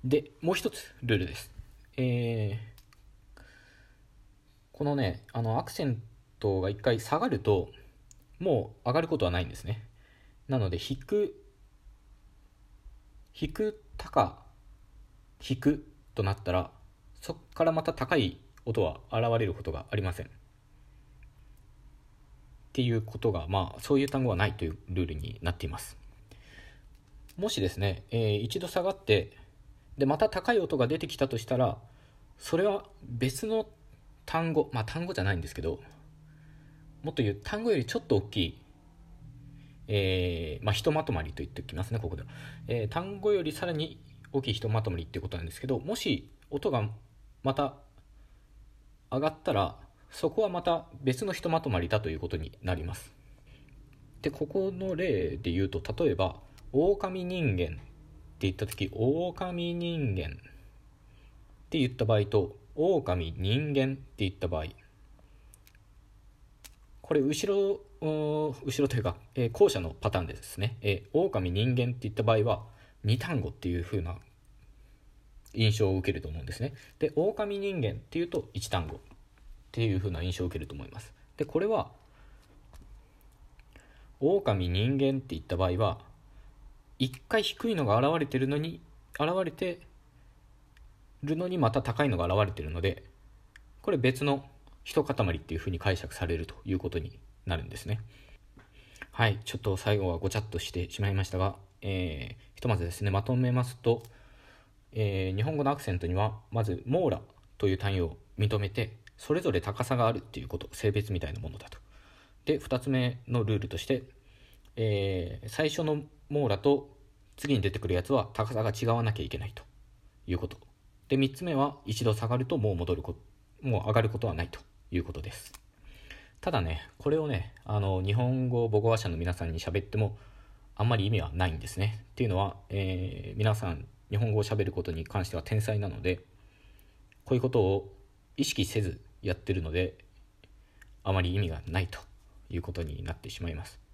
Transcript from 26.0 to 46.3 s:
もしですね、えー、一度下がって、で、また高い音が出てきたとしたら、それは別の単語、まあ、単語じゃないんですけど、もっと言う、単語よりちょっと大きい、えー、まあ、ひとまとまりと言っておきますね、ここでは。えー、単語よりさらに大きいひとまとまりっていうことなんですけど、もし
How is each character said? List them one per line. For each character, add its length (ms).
も 100
し 140
で 80
す 80
ね、 320
え 60
ー、 260
一 180
度 80
下 140
が 80
っ 120
て、 420
で、 80
ま 120
た 100
高 240
い 60
音 180
が 100
出 120
て 80
き 100
た 120
と 100
し 60
た 120
ら、 220
そ 180
れ 80
は 200
別 440
の 220
単 260
語、 200
ま 100
あ、 20
単 220
語 80
じ 60
ゃ 40
な 80
い 40
ん 40
で 80
す 60
け 80
ど、 180
も 100
っ 20
と 80
言 100
う、 100
単 200
語 80
よ 60
り 80
ち 120
ょ 40
っ 20
と 140
大 60
き 160
い、 220
え 760
ー、 20
ま 60
あ、 20
ひ 100
と 100
ま 120
と 80
ま 100
り 80
と 120
言 40
っ 40
て 120
お 20
き 100
ま 100
す 80
ね、 60
こ 100
こ 80
で 60
は。 60
え 180
ー、 40
単 320
語 120
よ 100
り 100
さ 140
ら 60
に 280
大 100
き 80
い 40
ひ 60
と 80
ま 140
と 80
ま 60
り 80
っ 20
て 120
い 20
う 20
こ 60
と 80
な 60
ん 40
で 60
す 80
け 60
ど、 120
も 180
し 340